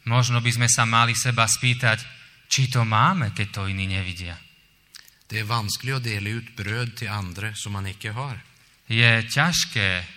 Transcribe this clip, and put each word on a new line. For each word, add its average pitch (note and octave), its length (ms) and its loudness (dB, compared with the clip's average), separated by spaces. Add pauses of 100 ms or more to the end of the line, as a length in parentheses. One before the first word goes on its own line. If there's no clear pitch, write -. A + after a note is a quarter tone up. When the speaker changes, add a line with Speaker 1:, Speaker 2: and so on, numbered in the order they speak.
(100)
Speaker 1:
Možno A#2+ 320 4
by A#2+ 80 2
sme A#2+ 180 2
sa A#2+ 160 4
mali A#2 300 4
seba A#2 320 2
spýtať, B2 560 2 (480)
či C3 180 2
to B2 140 2
máme, A2+ 480 2
keď G2+ 240 -4
to G2+ 160 -6
iní F#2+ 160 -2
nevidia. F2+ 480 -6 (960)
Speaker 2:
Det G#2+ 100 -4
er G#2+ 60 -6
vanskelig A#2 480 -2
å B2+ 80 -4
dele G#2+ 400 -4
ut A#2 60 -18 (100)
brød A2+ 400 -6
til A2 160 -8
andre G2 400 -6
som G2+ 240 -8
man G2 80 -6
ikke F#2+ 260 -10
har. B2+ 300 -8 (480)
Speaker 1:
Je A2+ 400 4
ťažké G#2+ 720 0 (140)